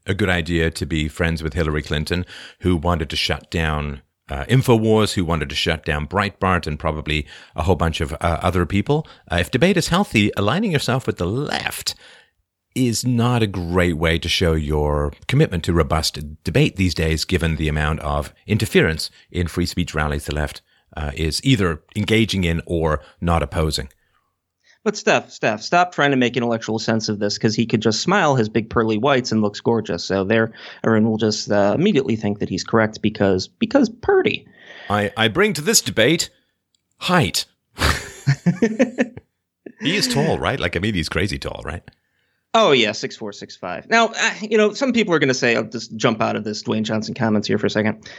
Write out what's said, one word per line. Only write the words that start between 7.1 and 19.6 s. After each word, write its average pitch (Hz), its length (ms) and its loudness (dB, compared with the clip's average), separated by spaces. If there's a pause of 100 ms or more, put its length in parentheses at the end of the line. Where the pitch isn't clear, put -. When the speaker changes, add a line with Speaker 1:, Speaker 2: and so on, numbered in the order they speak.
Speaker 1:
a 78 80 -2
whole 90 100 4
bunch 82 260 0
of, 73 120 -6
uh, 82 280 -2
other 87 240 2
people? 101 400 0 (280)
Uh, 87 80 2
if 87 100 -4
debate 175 260 2
is 160 120 0
healthy, 123 480 2
aligning 151 340 0
yourself 131 380 -2
with 104 80 -2
the 87 100 -2
left - 720 -4 (800)
is 123 280 0
not 120 380 2
a 107 60 2
great 87 480 2
way 82 200 2
to 80 120 -4
show 82 240 2
your 73 600 0 (140)
commitment 127 380 2
to 92 80 0
robust 78 720 0
debate 110 320 2
these 92 180 2
days, 80 300 0
given 80 320 0
the 78 100 -2
amount 76 320 0
of 73 340 -4 (140)
interference 107 640 0 (220)
in 87 160 -2
free 87 180 -2